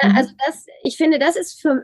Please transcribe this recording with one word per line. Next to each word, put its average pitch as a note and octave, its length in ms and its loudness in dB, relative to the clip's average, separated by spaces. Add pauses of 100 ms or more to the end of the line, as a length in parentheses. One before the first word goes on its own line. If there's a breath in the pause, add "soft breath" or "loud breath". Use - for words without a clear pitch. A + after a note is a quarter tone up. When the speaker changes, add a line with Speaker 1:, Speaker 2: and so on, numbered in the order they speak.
Speaker 1:
Mhm. G3+ 60 4
Speaker 2:
also C4 160 0 (140)
das, - 200 -8 (180)
ich C4+ 120 -4
finde, D#4+ 240 2
das D#4+ 160 0
ist - 240 -10
für, C4+ 240 0